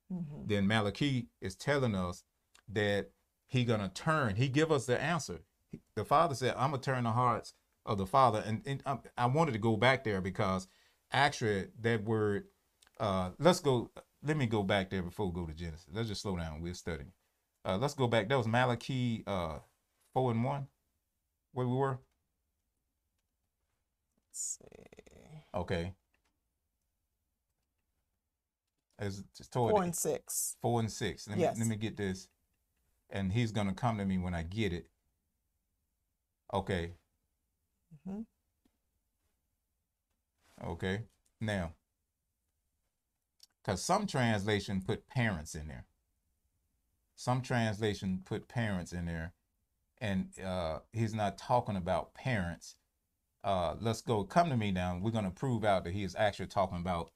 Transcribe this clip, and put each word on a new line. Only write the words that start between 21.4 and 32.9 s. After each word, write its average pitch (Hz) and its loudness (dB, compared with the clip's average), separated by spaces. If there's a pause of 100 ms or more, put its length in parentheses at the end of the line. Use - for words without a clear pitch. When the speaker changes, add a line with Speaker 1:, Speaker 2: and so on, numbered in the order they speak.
Speaker 2:
where 127 -2
we 123 0
were. 135 0 (2250)
Speaker 1:
Let's - -8
see. - -20 (520)
Speaker 2:
Okay. 92 -2 (3000)
It's, 98 -6 (180)
it's - -18
toward 117 2
Speaker 1:
Four 104 6
Speaker 2:
the 175 0
Speaker 1:
and 170 -4
six. - -4
Speaker 2:
four 117 2
and 107 0
six. - -6
Let 104 -6
me, - 2
Speaker 1:
Yes. 123 0
Speaker 2:
let 113 0
me 113 0
get 104 -6
this. 95 -4 (840)